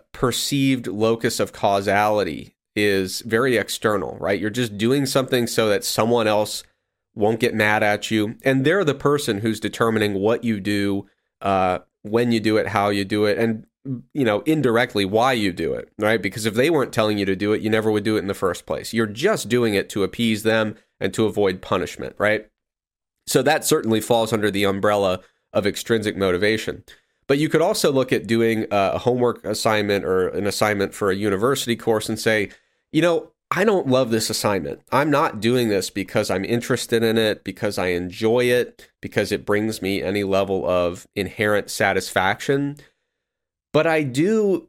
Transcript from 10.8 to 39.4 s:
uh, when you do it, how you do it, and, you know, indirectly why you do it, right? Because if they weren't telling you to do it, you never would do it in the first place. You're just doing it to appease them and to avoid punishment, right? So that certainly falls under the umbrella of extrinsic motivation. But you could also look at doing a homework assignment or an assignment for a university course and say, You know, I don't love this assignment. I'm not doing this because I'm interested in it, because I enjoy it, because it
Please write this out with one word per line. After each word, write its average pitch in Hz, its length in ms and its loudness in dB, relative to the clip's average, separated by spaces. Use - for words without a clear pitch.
uh, 92 380 0
when 117 300 0
you 113 80 2
do 107 160 2
it, 101 120 0
how 101 200 0
you 101 160 0
do 104 200 0
it, 104 140 2
and, 113 280 -2
you 143 120 0
know, 104 180 0
indirectly 123 600 0
why 113 280 2
you 104 180 0
do 78 220 -2
it, 58 260 -8
right? 107 240 2
Because 104 240 -4
if 104 80 -2
they 131 160 2
weren't 135 220 0
telling 107 260 0
you 98 60 0
to 95 100 0
do 101 180 0
it, 87 100 0
you 107 80 -2
never 110 200 2
would 107 140 0
do 110 120 0
it 98 40 0
in 92 80 -6
the 98 60 -2
first - 320 -4
place. - 260 -6
You're 113 140 0
just 120 420 -2
doing 117 260 2
it 95 160 0
to 98 140 -2
appease 107 400 -2
them 110 320 0
and 98 140 -4
to 110 100 2
avoid 98 380 0
punishment, 78 560 -4
right? 107 300 0
So 135 160 2
that 147 220 2
certainly 110 360 0
falls 113 320 0
under 104 180 0
the 98 140 0
umbrella 98 560 0
of 104 140 2
extrinsic 104 500 -2
motivation. 92 680 0
But 143 120 2
you 151 100 0
could 156 140 2
also 180 280 2
look 131 220 2
at 113 140 -2
doing 113 440 2
a 98 280 2
homework 120 460 0
assignment 104 600 0
or 92 240 2
an 92 180 -4
assignment 101 480 0
for 101 160 0
a 95 60 0
university 113 580 0
course 110 340 -2
and 110 100 -4
say, 107 320 0
You 156 100 2
know, 165 300 0
I 180 140 0
don't 196 220 2
love 131 240 2
this 113 180 0
assignment. 98 520 -2
I'm 143 180 2
not 143 300 0
doing 117 280 2
this 98 200 0
because 104 420 -2
I'm 95 140 -2
interested 120 580 0
in 113 140 2
it, 107 280 0
because 101 340 -6
I 92 100 -2
enjoy 92 560 0
it, 123 460 -2
because 104 320 -2
it 92 140 -4